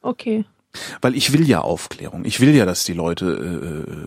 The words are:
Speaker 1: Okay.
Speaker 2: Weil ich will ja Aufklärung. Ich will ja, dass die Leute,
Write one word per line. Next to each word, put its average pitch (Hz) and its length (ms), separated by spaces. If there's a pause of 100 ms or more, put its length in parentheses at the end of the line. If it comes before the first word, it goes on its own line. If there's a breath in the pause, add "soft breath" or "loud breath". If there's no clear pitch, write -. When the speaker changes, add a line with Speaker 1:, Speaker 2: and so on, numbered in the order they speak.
Speaker 1:
Okay. 220 440 (560 loud breath)
Speaker 2:
Weil 127 140
ich 131 180
will 156 140
ja 107 140
Aufklärung. - 640
Ich - 140
will 135 160
ja, 120 100
dass 90 200
die - 80
Leute, 85 920 (220)